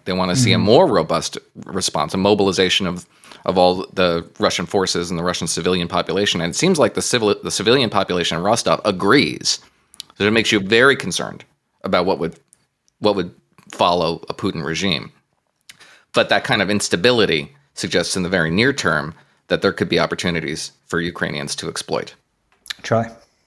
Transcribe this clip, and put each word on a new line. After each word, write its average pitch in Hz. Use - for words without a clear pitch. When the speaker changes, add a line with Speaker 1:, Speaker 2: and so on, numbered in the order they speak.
Speaker 1:
They 92
wanna 92
see 120
a 90
Speaker 2:
Mm-hmm. 90
Speaker 1:
more 151
robust 82
response, 80
a 98
mobilization 95
of, 87
of 92
all 90
the 85
Russian 95
forces 90
and 90
the 85
Russian 87
civilian 87
population. 87
And 85
it -
seems 185
like 117
the 95
civil, 107
the 85
civilian 113
population 90
in 85
Rostov 98
agrees. 98
So 98
it 107
makes 113
you 110
very 113
concerned 62
about 92
what 87
would, 82
what 101
would 87
follow 87
a -
Putin 85
regime. 80
But 117
that 101
kind 117
of 92
instability 98
suggests 87
in 92
the 87
very 82
near 120
term 80
that 85
there 98
could 85
be 85
opportunities 80
for 85
Ukrainians 80
to 82
exploit. -
Speaker 2:
Charlie? 113